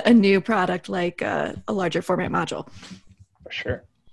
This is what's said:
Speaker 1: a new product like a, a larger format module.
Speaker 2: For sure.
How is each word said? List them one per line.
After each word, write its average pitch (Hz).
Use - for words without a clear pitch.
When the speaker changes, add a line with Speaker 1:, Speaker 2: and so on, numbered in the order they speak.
Speaker 1:
a 240
new 196
product 180
like 175
a, -
a 220
larger 175
format 180
module. -
Speaker 2:
For -
sure. -